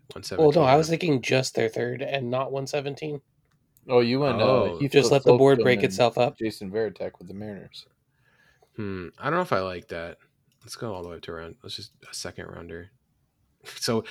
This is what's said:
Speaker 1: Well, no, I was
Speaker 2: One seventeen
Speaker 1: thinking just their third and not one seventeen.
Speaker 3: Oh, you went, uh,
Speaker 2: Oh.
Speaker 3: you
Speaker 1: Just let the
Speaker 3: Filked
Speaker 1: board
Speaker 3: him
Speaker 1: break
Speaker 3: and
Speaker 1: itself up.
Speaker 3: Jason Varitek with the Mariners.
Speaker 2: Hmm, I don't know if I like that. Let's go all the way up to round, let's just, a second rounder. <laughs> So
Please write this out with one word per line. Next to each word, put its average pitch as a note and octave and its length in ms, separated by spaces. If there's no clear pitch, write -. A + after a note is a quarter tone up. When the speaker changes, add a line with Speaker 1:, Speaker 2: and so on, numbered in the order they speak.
Speaker 1:
Well, D#3 140
no, E3 100
I C3+ 140
was D#3 120
Speaker 2:
One E3 100
seventeen - 20
Speaker 1:
thinking D3 220
just C3 340
their A2+ 140
third B2 320
and C3+ 280
not C3 220
one C3+ 160
seventeen. D3 540
Speaker 3:
Oh, B2 120
you B2 200
went, B2+ 220
uh, G#2+ 40
Speaker 2:
Oh. G#2+ 360
Speaker 3:
you C#3 80
Speaker 1:
Just B2+ 220
let C#3 120
the B2 60
Speaker 3:
Filked B2 100
Speaker 1:
board C3+ 200
Speaker 3:
him A2+ 40
Speaker 1:
break B2 140
Speaker 3:
and G2+ 80
Speaker 1:
itself A2+ 320
up. B2 200
Speaker 3:
Jason G#2+ 340
Varitek G2 480
with F2+ 80
the F#2+ 80
Mariners. G2+ 500
Speaker 2:
Hmm, F#2+ 320
I A#2+ 80
don't D3 100
know F3+ 60
if E3+ 120
I G2 80
like F#2 280
that. E2+ 280
Let's - 140
go A2+ 180
all F2+ 100
the F2 60
way E2+ 60
up E2 80
to F2 100
round, E2 300
let's F#2 120
just, - 160
a - 40
second F2+ 340
rounder. E2+ 480
<laughs> - 40
So A2+ 320